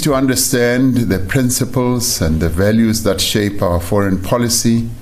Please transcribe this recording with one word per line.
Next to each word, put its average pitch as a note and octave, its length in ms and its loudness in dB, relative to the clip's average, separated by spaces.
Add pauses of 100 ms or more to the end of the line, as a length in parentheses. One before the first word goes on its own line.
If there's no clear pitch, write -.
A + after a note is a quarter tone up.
to D3+ 100 2
understand C3 840 2
the F#2+ 220 0
principles B2 1000 0
and D#2+ 220 0
the E2 80 0
values G#2+ 540 2
that G2 180 0
shape G2+ 400 -2
our F2 180 0
foreign F#2+ 420 0
policy A#2 680 0 (120)